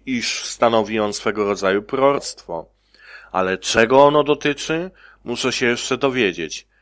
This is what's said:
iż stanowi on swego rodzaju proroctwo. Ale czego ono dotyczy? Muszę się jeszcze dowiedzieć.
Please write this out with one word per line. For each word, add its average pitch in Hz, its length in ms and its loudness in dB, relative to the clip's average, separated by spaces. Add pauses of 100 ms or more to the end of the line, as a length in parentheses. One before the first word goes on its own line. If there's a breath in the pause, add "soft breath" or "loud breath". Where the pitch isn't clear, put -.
iż 123 380 -6
stanowi 110 560 0
on 104 120 -2
swego 107 320 -2
rodzaju 98 380 0
proroctwo. 131 920 -4 (560 loud breath)
Ale 92 260 -2
czego 123 480 4
ono 147 180 4
dotyczy? 147 640 -2 (340 soft breath)
Muszę 120 280 -4
się 127 140 -2
jeszcze 120 320 -2
dowiedzieć. 104 680 -2 (160)